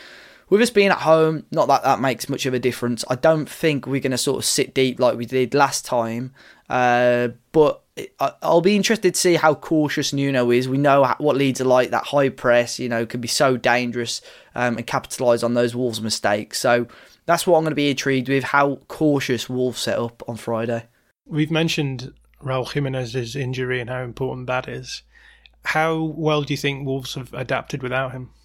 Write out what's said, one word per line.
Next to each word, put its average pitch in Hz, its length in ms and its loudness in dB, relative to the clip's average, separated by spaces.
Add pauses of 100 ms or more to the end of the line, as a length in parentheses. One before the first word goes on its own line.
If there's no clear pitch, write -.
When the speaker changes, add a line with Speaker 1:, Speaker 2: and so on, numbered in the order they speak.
(500)
Speaker 1:
With 208 120 6
us 233 80 4
being 202 200 4
at 180 80 4
home, 160 520 2
not 143 200 0
that 139 140 4
that 127 180 2
makes 127 260 -2
much 139 180 -6
of 127 80 -2
a 123 60 -2
difference. 120 500 -2
I 127 60 0
don't 156 320 2
think 147 400 -2
we're 131 140 -2
gonna 131 160 -2
sort 135 200 -2
of 117 60 -6
sit - 300 -2
deep 131 260 0
like 120 180 4
we 120 80 -6
did 127 280 -2
last 139 320 2
time. 120 480 -4 (360)
Uh, 123 600 2 (240)
but 151 280 4 (140)
it, - 240 -14
I, 139 220 -2
I'll 165 180 4
be 196 160 2
interested 196 380 2
to - 60 -4
see 175 160 4
how 151 200 4
cautious 151 560 0
Nuno 135 400 0
is. 127 160 4
We 131 100 -2
know 139 280 4
ho-, 123 140 0
what 147 180 2
Leeds 135 240 0
are 127 40 0
like, 127 260 4
that - 160 -2
high 143 200 2
press, 120 520 2
you 127 100 -4
know, 117 160 -2
can 123 160 -8
be 120 80 -8
so 135 260 2
dangerous, 120 640 -2 (320)
um, 120 220 -2
and 120 100 -8
capitalise 120 560 0
on 117 120 0
those 120 200 2
Wolves 120 280 -4
mistakes. 107 580 -2
So 120 260 2 (400)
that's 170 220 0
what 170 100 6
I'm 160 60 2
gonna 156 100 -2
be 143 160 0
intrigued 131 380 -2
with, 135 160 0
how 143 320 2 (140)
cautious 135 580 0
Wolves 127 320 -2
set 104 180 -4
up 117 300 -6
on 120 80 -8
Friday. 117 480 -4 (420)
Speaker 2:
We've 156 260 -2
mentioned 147 640 -2 (300)
Raul 131 260 -4
Jimenez's 131 680 -4
injury 127 420 -4
and 120 100 -8
how 127 140 -6
important 127 440 -8
that 127 200 -4
is. 127 360 -12 (600)
How 160 400 0
well 151 380 0
do 143 120 -4
you 139 40 -4
think 139 280 -4
Wolves 135 280 -4
have 127 200 -10
adapted 131 500 -6
without 127 280 -4
him? 127 200 -14 (140)